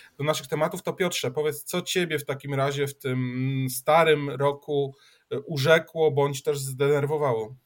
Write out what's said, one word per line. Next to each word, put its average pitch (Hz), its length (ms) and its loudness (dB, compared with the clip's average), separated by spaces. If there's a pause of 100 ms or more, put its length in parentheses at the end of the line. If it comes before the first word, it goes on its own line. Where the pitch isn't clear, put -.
(180)
do 139 60 -4
naszych 147 220 -2
tematów. 160 360 -2
To 165 100 -2
Piotrze, - 380 -2
powiedz, 147 340 -4
co 180 180 -4
ciebie 165 360 -2
w 135 60 -10
takim 139 300 -6
razie 139 320 0
w 139 120 -10
tym 131 720 -2
starym 151 600 4
roku, 143 640 -2 (360)
e, 127 100 -4
urzekło 160 720 2
bądź 143 320 0
też 143 160 -2
zdenerwowało? 139 960 0 (120)